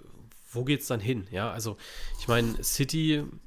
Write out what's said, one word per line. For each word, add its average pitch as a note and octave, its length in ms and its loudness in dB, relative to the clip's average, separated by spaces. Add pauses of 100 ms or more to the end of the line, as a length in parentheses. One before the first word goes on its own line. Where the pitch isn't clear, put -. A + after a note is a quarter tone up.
(500)
wo A#2+ 140 -2
geht's C#3 220 2
dann A#2+ 140 0
hin? G#2+ 300 0
Ja, G2 200 0
also G#2+ 260 -4 (420)
ich - 80 -6
meine, A#2 360 4
City, D3+ 600 2 (240)